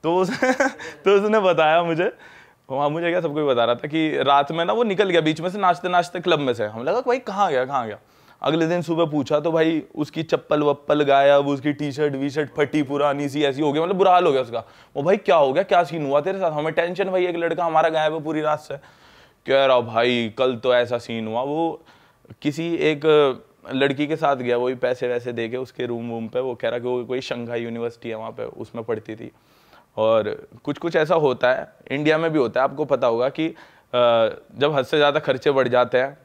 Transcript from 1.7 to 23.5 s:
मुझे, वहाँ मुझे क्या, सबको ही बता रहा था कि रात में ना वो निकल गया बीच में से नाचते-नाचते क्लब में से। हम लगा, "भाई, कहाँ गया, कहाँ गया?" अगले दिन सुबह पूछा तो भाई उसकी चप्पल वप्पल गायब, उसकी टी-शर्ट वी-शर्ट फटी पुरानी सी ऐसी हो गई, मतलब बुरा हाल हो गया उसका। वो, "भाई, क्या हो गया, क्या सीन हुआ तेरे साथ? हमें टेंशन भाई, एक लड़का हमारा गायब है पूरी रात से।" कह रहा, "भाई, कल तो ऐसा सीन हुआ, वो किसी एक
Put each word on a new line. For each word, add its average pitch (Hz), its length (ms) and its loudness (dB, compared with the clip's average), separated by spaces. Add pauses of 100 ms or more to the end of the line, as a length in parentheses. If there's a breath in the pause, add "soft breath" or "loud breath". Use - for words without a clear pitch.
मुझे, 170 300 0 (580 loud breath)
वहाँ 143 200 0
मुझे 170 200 -2
क्या, 175 100 0
सबको 151 200 -4
ही 147 60 0
बता 120 180 2
रहा 117 100 2
था 151 140 -8
कि 151 340 0
रात 143 300 4
में 165 120 -2
ना 196 80 -2
वो 233 120 0
निकल 196 260 0
गया 170 100 4
बीच 156 200 0
में 180 100 -4
से 202 80 -10
नाचते-नाचते 180 640 0
क्लब 165 180 2
में 131 160 0
से। 107 100 -2
हम 110 200 -8
लगा, 196 160 0
"भाई, 254 180 -2
कहाँ 196 320 -2
गया, 131 140 0
कहाँ 131 220 -4
गया?" 104 120 -10 (440 soft breath)
अगले 160 240 0
दिन 175 160 -2
सुबह 165 220 0
पूछा 151 360 -2
तो 160 120 -2
भाई 160 300 0 (140)
उसकी 151 260 -6
चप्पल 151 400 -2
वप्पल 147 400 0
गायब, 143 460 4
उसकी 143 240 -2
टी-शर्ट 147 420 -4
वी-शर्ट 139 420 -4
फटी 151 260 0
पुरानी 143 460 -2
सी 147 160 -2
ऐसी 139 180 -2
हो 147 100 0
गई, 156 80 0
मतलब 180 160 -2
बुरा 190 140 4
हाल 180 160 6
हो 147 60 4
गया 131 100 2
उसका। 113 220 -6 (320 soft breath)
वो, 143 60 -4
"भाई, 185 140 2
क्या 190 200 2
हो 139 160 6
गया, 165 100 2
क्या 185 200 4
सीन 156 240 -4
हुआ 139 140 2
तेरे 190 180 -4
साथ? 175 120 0
हमें 156 220 -4
टेंशन 175 320 -2
भाई, 185 220 0
एक 170 100 -4
लड़का 170 280 -2
हमारा 160 240 2
गायब 156 260 0
है 160 80 -6
पूरी 156 180 -4
रात 151 200 -2
से।" - 160 -14 (680 soft breath)
कह 135 180 4
रहा, 127 160 6
"भाई, 117 580 0
कल 131 180 0
तो 123 180 0
ऐसा 120 240 0
सीन 113 280 -8
हुआ, 113 160 -4
वो 156 380 -4 (600 soft breath)
किसी 165 320 -4
एक 147 260 0 (720)